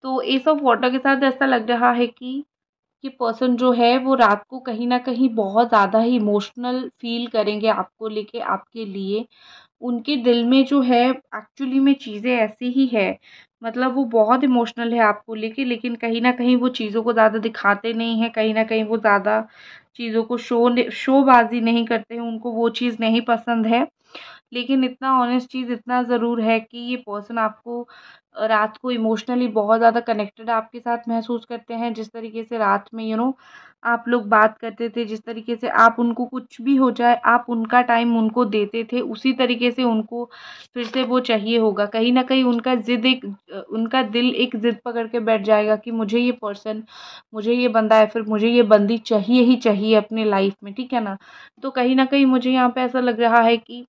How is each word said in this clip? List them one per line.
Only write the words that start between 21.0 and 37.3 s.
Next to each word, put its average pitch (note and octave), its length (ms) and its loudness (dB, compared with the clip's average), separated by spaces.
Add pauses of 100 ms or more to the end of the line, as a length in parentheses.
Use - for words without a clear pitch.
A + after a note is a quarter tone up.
नहीं A#3 260 2
करते A3+ 280 -4
हैं, A#3 80 -10
उनको A#3 300 -8
वो A#3 180 0
चीज़ A#3 300 -4
नहीं A3+ 220 2
पसंद A#3 440 -2
है। A#3+ 200 2 (680)
लेकिन B3+ 320 0
इतना C4 360 -4
ऑनेस्ट B3 300 0
चीज़ B3 220 -6
इतना B3 300 -2
ज़रूर A#3+ 380 -2
है A3+ 200 2
कि A#3 200 -18
ये B3 160 -6 (100)
पर्सन G#3 320 -10
आपको, A#3 440 -6 (540)
अ, A3 100 -4
रात A3 300 0
को B3+ 140 -6
इमोशनली A#3 580 -2
बहुत G#3+ 300 2
ज़्यादा A#3 220 4
कनेक्टेड A3 500 -6
आपके A3+ 300 -4
साथ A#3 280 -6
महसूस A3+ 360 -4
करते A#3 300 -12
हैं। A#3 200 -6
जिस A3 180 -10
तरीके A3+ 320 -12
से A#3 140 -8
रात D4 360 0
में, A3+ 120 -8
you A3 140 -2
know, C4 120 -2 (520)
आप A#3 240 -2
लोग A#3 200 0
बात A3 300 2
करते A3+ 300 -8
थे, A#3 160 -6
जिस A3 200 -10
तरीके A#3 320 -8
से A#3+ 120 -6
आप - 300 4
उनको, A#3 280 -2
कुछ B3+ 360 -14
भी C4+ 140 2
हो C4 140 4
जाए, A#3+ 340 2
आप A#3 240 4